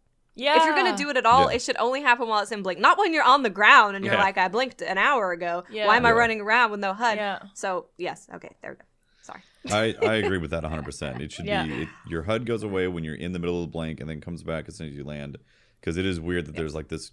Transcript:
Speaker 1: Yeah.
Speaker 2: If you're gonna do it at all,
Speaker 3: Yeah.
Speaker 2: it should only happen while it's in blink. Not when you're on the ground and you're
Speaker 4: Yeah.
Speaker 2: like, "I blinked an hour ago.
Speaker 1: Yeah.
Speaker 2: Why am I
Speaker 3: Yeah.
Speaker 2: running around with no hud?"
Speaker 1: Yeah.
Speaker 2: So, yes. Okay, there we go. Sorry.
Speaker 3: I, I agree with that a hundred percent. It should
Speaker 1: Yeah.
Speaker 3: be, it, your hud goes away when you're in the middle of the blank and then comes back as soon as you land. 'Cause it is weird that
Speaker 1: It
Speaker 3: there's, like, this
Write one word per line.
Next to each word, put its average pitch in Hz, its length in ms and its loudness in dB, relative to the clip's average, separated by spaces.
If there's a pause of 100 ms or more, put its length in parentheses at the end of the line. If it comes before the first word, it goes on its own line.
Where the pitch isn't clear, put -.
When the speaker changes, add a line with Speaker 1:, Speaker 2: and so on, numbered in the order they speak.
(340)
Speaker 1:
Yeah. 285 220 2
Speaker 2:
If 320 80 6
you're 311 100 2
gonna 320 220 2
do 294 140 -4
it 277 60 0
at 240 100 2
all, 254 240 6
Speaker 3:
Yeah. - 60 -2
Speaker 2:
it 247 60 -4
should - 140 -4
only 262 260 -2
happen 247 240 2
while 214 160 0
it's 196 80 -6
in 208 140 -6
blink. 180 160 -4
Not 339 180 6
when 349 160 2
you're 294 80 2
on 262 220 6
the 220 60 0
ground 214 440 8
and 196 100 -6
you're - 100 0
Speaker 4:
Yeah. - 80 2
Speaker 2:
like, 196 140 0
"I 185 120 2
blinked 233 340 -4
an 190 160 -4
hour 226 320 2
ago. 175 400 -6
Speaker 1:
Yeah. 214 160 -4
Speaker 2:
Why 214 100 6
am 247 100 2
I - 20 6
Speaker 3:
Yeah. 226 80 6
Speaker 2:
running 226 240 2
around 220 320 2
with 208 80 -6
no 196 120 -2
hud?" 214 260 0
Speaker 1:
Yeah. 202 200 -4 (160)
Speaker 2:
So, 185 320 -6 (120)
yes. 160 360 -8
Okay, - 260 -18
there - 120 -14
we - 40 -18
go. - 60 -20 (400)
Sorry. - 200 -18 (280)
Speaker 3:
I, 107 240 0 (120)
I 110 100 4
agree 98 220 0
with 78 120 -4
that 82 140 -4
a 78 40 -4
hundred 76 180 -6
percent. 69 360 -8
It 78 100 -10
should 85 140 -12
Speaker 1:
Yeah. - 180 -2
Speaker 3:
be, 78 180 -6
it, 80 60 -8 (200)
your 82 160 -6
hud 110 220 -2
goes 117 180 -4
away 95 240 0
when 85 160 -6
you're 78 100 -8
in 87 180 -8
the 90 60 -6
middle 87 240 -2
of 82 60 -6
the 73 40 -16
blank 80 280 -8
and 76 100 -10
then 76 100 -10
comes 82 220 -12
back 80 260 -8
as 78 80 -16
soon 80 120 -12
as 71 60 -14
you 71 100 -12
land. 71 340 -12 (440)
'Cause 82 140 -4
it 95 80 -2
is 92 160 -2
weird 87 260 -4
that 76 80 -14
Speaker 1:
It - 20 -12
Speaker 3:
there's, 78 180 -6
like, 78 140 -10
this - 240 -12